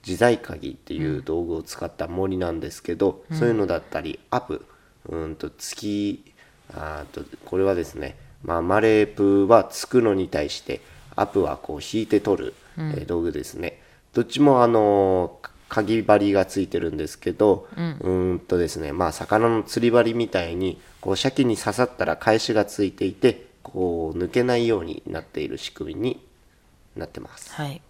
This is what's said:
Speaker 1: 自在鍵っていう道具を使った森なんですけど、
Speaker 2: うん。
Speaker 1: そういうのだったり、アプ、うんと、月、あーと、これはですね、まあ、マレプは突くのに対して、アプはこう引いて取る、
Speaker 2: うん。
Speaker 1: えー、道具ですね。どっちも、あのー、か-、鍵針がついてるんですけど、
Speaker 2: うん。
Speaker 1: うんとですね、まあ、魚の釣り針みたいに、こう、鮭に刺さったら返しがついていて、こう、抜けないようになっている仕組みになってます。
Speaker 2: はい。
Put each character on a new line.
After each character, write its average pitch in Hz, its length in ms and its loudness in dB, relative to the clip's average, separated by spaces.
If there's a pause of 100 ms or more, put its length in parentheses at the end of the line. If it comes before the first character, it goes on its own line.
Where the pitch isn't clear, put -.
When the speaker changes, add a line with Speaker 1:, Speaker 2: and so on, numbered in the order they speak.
Speaker 1:
自 92 100 -4
在 117 220 4
鍵 - 320 -10
っ - 60 -14
て - 180 -12
い 78 240 -4
う 65 40 -10
道 80 200 -2
具 82 140 -4
を 80 80 -8
使 - 200 -12
っ 90 60 -8
た - 160 -8
森 92 320 -2
な 87 140 -2
ん 80 80 -6
で 80 100 -8
す - 100 -16
け 87 140 -6
ど、 98 340 0
Speaker 2:
う 160 60 -10
ん。 - 20 -8
Speaker 1:
そ 156 80 0
う 120 40 4
い - 20 4
う 113 40 2
の 104 120 0
だ 87 120 -2
っ - 40 -8
た - 180 -8
り、 78 200 -10 (100)
ア 123 100 0
プ、 - 240 -10 (440)
う 82 180 -8
ん 80 80 -10
と、 82 160 -10
月、 104 720 -6 (480)
あ 76 380 -10
ー - 140 -12
と、 - 0 - (200)
こ 92 140 -4
れ 98 60 2
は 98 100 4
で 87 80 -2
す - 140 -10
ね、 69 200 -10 (280)
ま 85 140 -2
あ、 82 40 -2
マ 95 180 4
レ 107 280 6
プ 98 400 4
は 110 200 8
突 - 200 -10
く 123 140 4
の 104 120 4
に 92 140 -2
対 76 220 -4
し - 100 -10
て、 - 200 -8 (360)
ア 104 100 0
プ 98 160 0
は 73 140 -2
こ 76 200 -10
う 69 40 -10
引 110 220 -4
い 101 40 -4
て 104 140 2
取 101 200 0
る、 - 140 -8 (240)
Speaker 2:
う 160 60 -8
ん。 151 60 -6
Speaker 1:
え - 80 -4
ー、 - 80 -8
道 87 140 -2
具 85 120 -2
で 73 100 -6
す - 120 -14
ね。 - 280 -10 (300)
ど 120 100 0
っ - 40 0
ち - 140 -8
も、 135 220 8
あ 120 60 8
の 98 760 4
ー、 - 20 -20
か-、 - 60 -16 (180)
鍵 110 340 0
針 101 300 4
が 95 140 2
つ - 140 -4
い 90 80 -2
て 95 100 -4
る 82 140 -4
ん 78 40 -8
で 78 80 -4
す - 140 -12
け 90 140 -4
ど、 101 340 4 (100)
Speaker 2:
う 170 60 -6
ん。 165 160 -6
Speaker 1:
う 92 360 0
ん 85 40 -4
と 90 200 -2
で 82 100 0
す - 80 -8
ね、 76 160 -8
ま 87 160 0
あ、 76 40 -2
魚 107 360 2
の 110 160 0
釣 117 260 0
り 113 40 2
針 113 200 4
み 117 140 -2
た 87 180 -2
い 85 80 -8
に、 90 260 -4 (200)
こ 98 100 -6
う、 95 60 2
鮭 135 280 0
に 113 120 2
刺 - 160 -4
さ 123 120 0
っ - 140 -6
た - 60 0
ら 80 120 -2
返 110 220 4
し 113 160 -2
が 104 100 4
つ 101 200 -2
い 92 80 -2
て 95 140 -4
い 92 60 -2
て、 - 340 2 (180)
こ 85 500 -4
う、 - 20 -6
抜 87 120 -2
け 123 160 2
な 123 120 2
い 120 120 0
よ 107 120 0
う 85 40 -8
に - 240 -10
な 82 120 -8
っ - 40 -20
て - 160 -10
い 73 80 -6
る - 100 -10
仕 - 140 -12
組 - 240 -10
み 95 40 -10
に - 260 -6 (680)
な - 120 -10
っ - 20 -20
て - 100 -18
ま - 180 -18
す。 - 160 -18
Speaker 2:
は 147 140 -10
い。 143 240 -12